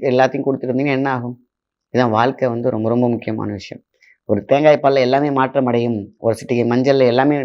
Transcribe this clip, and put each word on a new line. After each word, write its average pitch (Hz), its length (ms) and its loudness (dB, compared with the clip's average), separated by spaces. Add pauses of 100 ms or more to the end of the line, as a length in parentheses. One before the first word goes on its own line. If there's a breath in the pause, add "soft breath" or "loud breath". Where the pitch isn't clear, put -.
எல்லாத்தையும் 131 380 0
கொடுத்துருந்தீங்கன்னா 131 520 -2
என்ன 139 120 -2
ஆகும்? 123 220 -6 (600)
இதான் 120 240 2
வாழ்க்கை 131 320 0
வந்து 120 200 -4
ரொம்ப, 110 200 -2
ரொம்ப 123 240 2
முக்கியமான 110 360 -6 (100)
விஷயம். - 220 -16 (480 soft breath)
ஒரு 101 160 0
தேங்காய் 147 380 4
பால்ல 139 240 2
எல்லாமே 139 240 2
மாற்றம் 131 380 0
அடையும், 117 280 0 (200)
ஒரு 113 220 0
சிட்டிகை 120 300 -2
மஞ்சள்ல 131 420 4
எல்லாமே 139 340 2